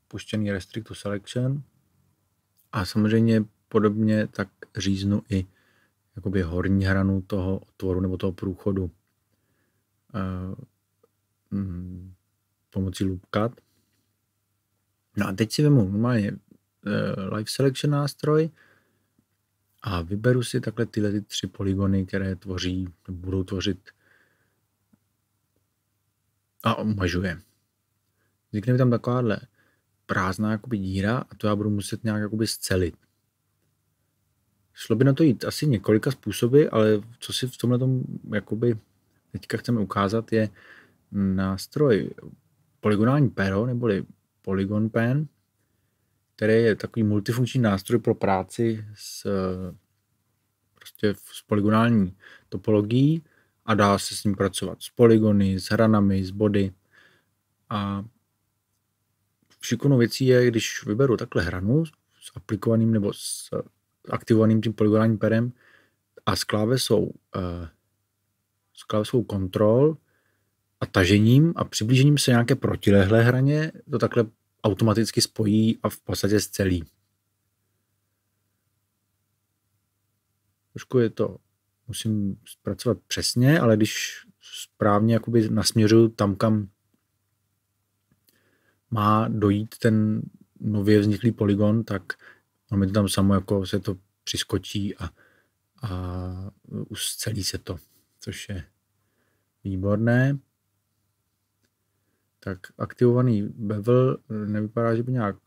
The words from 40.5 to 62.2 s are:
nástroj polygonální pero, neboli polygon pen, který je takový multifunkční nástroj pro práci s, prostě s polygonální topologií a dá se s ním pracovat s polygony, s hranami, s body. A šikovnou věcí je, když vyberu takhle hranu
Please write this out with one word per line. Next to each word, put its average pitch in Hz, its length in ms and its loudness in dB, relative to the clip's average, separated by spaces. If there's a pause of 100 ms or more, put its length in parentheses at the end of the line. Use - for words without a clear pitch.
nástroj 95 960 0 (720)
polygonální 113 500 2
pero, 98 360 -2
neboli 120 400 -2 (360)
polygon 98 480 -2
pen, 127 380 -2 (1080)
který 107 180 2
je 113 220 4
takový - 280 -4
multifunkční 113 580 0
nástroj 107 380 2
pro 110 160 0
práci 107 680 -2 (100)
s, - 320 -14 (1500)
prostě - 400 -6 (180)
s - 140 -18
polygonální 107 680 2 (320)
topologií 117 760 0 (420)
a 110 80 0
dá 101 240 4
se - 180 -6
s - 80 -10
ním 101 120 0
pracovat 95 460 -4
s - 80 -16
polygony, 104 720 4
s - 60 -10
hranami, 104 580 2
s 92 80 -8
body. 101 420 0 (960)
A 101 360 -6 (1600)
šikovnou 135 360 2
věcí 120 280 2
je, 123 220 6
když - 380 -2
vyberu 113 320 2
takhle - 260 -4
hranu 98 420 0 (360)